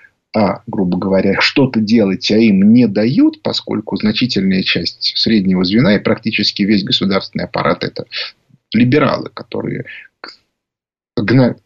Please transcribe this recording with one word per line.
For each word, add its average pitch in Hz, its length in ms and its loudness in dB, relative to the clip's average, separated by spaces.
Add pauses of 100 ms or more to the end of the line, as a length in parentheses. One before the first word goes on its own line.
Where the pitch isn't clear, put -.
(360)
а, 98 300 0
грубо 90 320 -2
говоря, 95 420 0
что-то 127 400 0
делать, 104 500 0
а 104 60 2
им 107 380 4
не 123 120 6
дают, 135 560 0
поскольку - 540 -6
значительная 101 680 0
часть - 540 -4
среднего 95 480 2
звена 107 320 2
и - 60 -4
практически - 600 -4
весь 98 220 0
государственный 98 640 -2
аппарат — - 380 -4
это - 200 -10 (720)
либералы, 123 580 0
которые - 540 -10 (1300)
гна-, 120 500 2